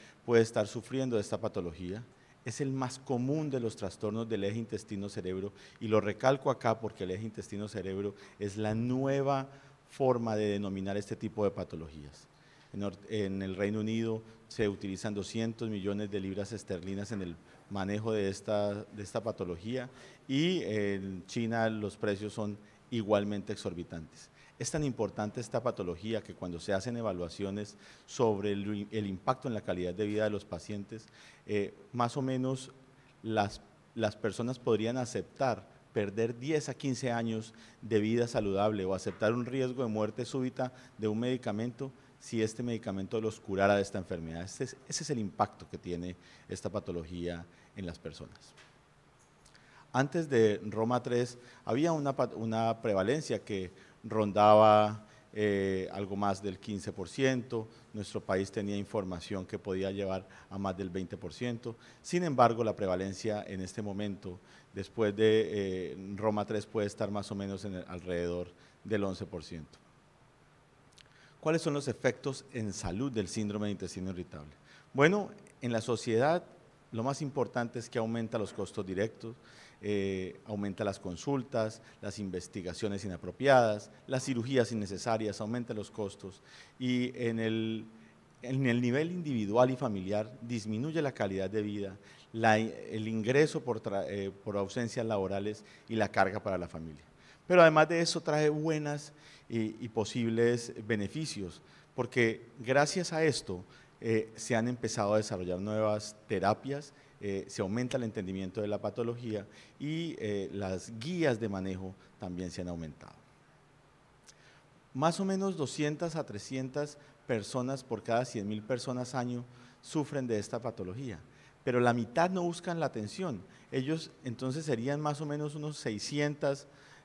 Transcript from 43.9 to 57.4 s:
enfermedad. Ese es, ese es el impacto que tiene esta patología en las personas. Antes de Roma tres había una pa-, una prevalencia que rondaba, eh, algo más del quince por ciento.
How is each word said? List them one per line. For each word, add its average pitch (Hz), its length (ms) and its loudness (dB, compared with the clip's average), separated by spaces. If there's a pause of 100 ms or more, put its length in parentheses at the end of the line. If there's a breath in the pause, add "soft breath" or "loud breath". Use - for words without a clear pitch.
enfermedad. 85 440 -6
Ese 95 220 -8
es, - 120 -8 (120)
ese - 140 -4
es 156 80 -6
el 135 80 0
impacto 101 500 -2
que - 80 -12
tiene 87 400 -6 (320 loud breath)
esta 95 220 -6
patología 85 720 -6 (320 loud breath)
en 98 80 -10
las 85 140 -10
personas. - 400 -14 (1500 loud breath)
Antes 139 380 2
de 110 340 8
Roma 113 380 0
tres 123 340 0 (300 loud breath)
había 151 260 2
una 143 240 0
pa-, 127 200 0
una 113 440 0
prevalencia 110 640 2
que 95 260 -4 (320 loud breath)
rondaba, 107 1040 8 (280 loud breath)
eh, 98 580 2
algo 98 240 -4
más 101 260 0
del 95 160 -4
quince 101 340 -6
por 90 160 -8
ciento. 123 600 0 (240 loud breath)